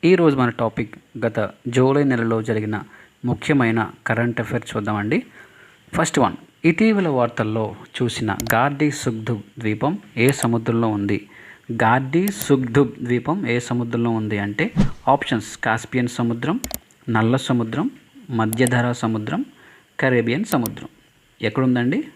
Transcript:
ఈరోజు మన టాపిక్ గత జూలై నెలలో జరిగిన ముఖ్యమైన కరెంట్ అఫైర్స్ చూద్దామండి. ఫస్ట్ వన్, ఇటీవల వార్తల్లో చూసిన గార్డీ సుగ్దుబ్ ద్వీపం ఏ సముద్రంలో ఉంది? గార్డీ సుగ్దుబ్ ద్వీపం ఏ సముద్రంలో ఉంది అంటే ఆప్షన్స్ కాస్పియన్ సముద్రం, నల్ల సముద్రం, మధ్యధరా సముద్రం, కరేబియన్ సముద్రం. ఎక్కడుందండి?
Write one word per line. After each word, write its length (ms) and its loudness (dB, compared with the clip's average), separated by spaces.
ఈరోజు 300 6
మన 140 2
టాపిక్ 340 -4
గత 260 0
జూలై 360 4
నెలలో 380 0
జరిగిన 400 -2
ముఖ్యమైన 680 2
కరెంట్ 340 0
అఫైర్స్ 360 -6
చూద్దామండి. 460 -2
ఫస్ట్ 220 0
వన్, 180 2
ఇటీవల 440 4
వార్తల్లో 680 0
చూసిన 400 -2
గార్డీ 360 2
సుగ్దుబ్ 520 -4
ద్వీపం 400 -2
ఏ 140 4
సముద్రంలో 580 0
ఉంది? 400 -2
గార్డీ 560 2
సుగ్దుబ్ 640 2
ద్వీపం 440 -2
ఏ 100 2
సముద్రంలో 520 -2
ఉంది 280 -2
అంటే 340 -2
ఆప్షన్స్ 480 0
కాస్పియన్ 520 -2
సముద్రం, 520 -2
నల్ల 260 2
సముద్రం, 540 -2
మధ్యధరా 640 2
సముద్రం, 520 -4
కరేబియన్ 440 2
సముద్రం. 440 -2
ఎక్కడుందండి? 640 0